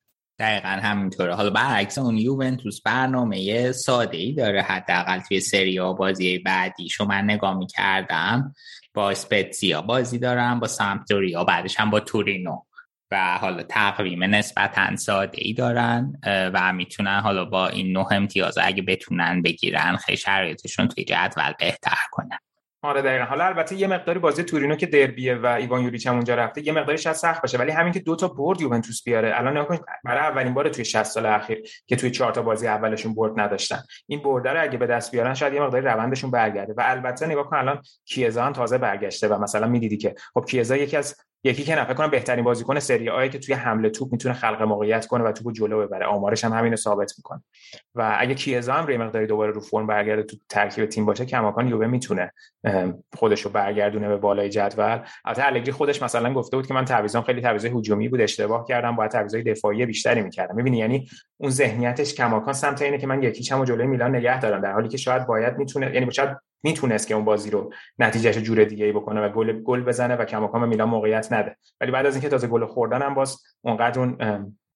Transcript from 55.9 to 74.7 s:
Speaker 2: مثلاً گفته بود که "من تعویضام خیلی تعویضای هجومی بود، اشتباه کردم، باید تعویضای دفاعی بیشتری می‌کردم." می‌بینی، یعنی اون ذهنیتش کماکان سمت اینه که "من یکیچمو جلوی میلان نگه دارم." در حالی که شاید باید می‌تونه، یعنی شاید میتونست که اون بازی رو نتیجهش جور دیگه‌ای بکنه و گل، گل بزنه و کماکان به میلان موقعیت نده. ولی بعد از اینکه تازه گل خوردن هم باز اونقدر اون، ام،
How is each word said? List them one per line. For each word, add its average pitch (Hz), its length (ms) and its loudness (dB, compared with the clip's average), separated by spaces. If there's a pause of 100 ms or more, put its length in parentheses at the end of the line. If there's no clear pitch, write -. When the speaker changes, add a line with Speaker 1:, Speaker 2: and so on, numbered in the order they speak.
Speaker 2:
مثلاً 120 300 0
گفته 135 240 -2
بود 131 100 0
که 135 80 -4
"من 131 100 4
تعویضام 117 380 2
خیلی 123 180 0
تعویضای 117 340 2
هجومی 107 340 0
بود، 123 120 0
اشتباه 107 480 0
کردم، 120 280 0
باید 110 140 0
تعویضای 110 320 -2
دفاعی 110 440 0
بیشتری 117 360 0
می‌کردم." 92 320 -6
می‌بینی، 123 240 2
یعنی 123 300 0 (280)
اون 143 140 -4
ذهنیتش 123 640 0
کماکان 117 400 0
سمت 139 280 -2
اینه 143 160 0
که 139 80 -4
"من 135 160 0
یکیچمو 127 420 0
جلوی 120 220 0
میلان 131 300 2
نگه 123 240 2
دارم." 104 200 0
در 98 120 -2
حالی 110 160 0
که 131 80 -6
شاید 127 300 0
باید 117 320 0
می‌تونه، 135 360 -4
یعنی 123 180 0
شاید 135 240 0 (260)
میتونست 127 460 0
که 110 60 0
اون 107 100 2
بازی 107 260 2
رو 104 220 -2 (260)
نتیجهش 113 380 4
جور 110 280 4
دیگه‌ای 107 280 0
بکنه 104 280 -2
و 104 80 2
گل، 110 240 0 (100)
گل 123 200 0
بزنه 123 340 0
و 117 80 0
کماکان 110 360 -2
به 120 60 2
میلان 113 220 2
موقعیت 110 440 0
نده. 107 240 0 (240)
ولی 123 100 -2
بعد 131 160 2
از 139 80 2
اینکه 135 140 -2
تازه 127 180 2
گل 113 200 2
خوردن 123 360 0
هم 139 120 -2
باز 135 280 -2 (180)
اونقدر 120 400 0
اون، 123 200 0
ام، 104 380 -4 (180)